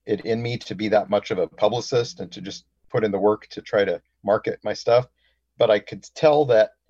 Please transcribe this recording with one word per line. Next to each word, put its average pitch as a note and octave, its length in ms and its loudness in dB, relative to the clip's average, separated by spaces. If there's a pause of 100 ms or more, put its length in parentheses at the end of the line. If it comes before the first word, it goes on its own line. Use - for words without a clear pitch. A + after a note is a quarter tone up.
it G#2 200 -4
in A2+ 160 -2
me A#2 160 -6
to - 180 -12
be G#2 140 -4
that G2 200 2
much G#2 220 -2
of G2+ 60 -2
a E2+ 100 -2
publicist A#2+ 720 -2
and F2+ 140 -12
to G2+ 80 -16
just G2 240 -14 (240)
put A2+ 160 0
in G#2 60 -2
the G2 80 -2
work G#2 280 2
to - 140 -14
try G2+ 240 0
to F2 160 -4 (200)
market - 440 -2
my G#2 80 -6
stuff. B2 340 2 (500)
But A2+ 140 2
I G#2 80 4
could G2+ 240 -12 (100)
tell D3+ 340 4
that A2 240 4 (180)